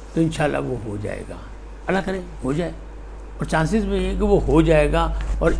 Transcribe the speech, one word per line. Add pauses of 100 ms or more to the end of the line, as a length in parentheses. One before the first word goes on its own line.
(160)
तो
इंशाल्लाह
वो
हो
जाएगा, (480)
अल्लाह
करे (200)
हो
जाए। (680)
और
chances
भी
ये
हैं
कि
वो
हो
जाएगा, (380)
और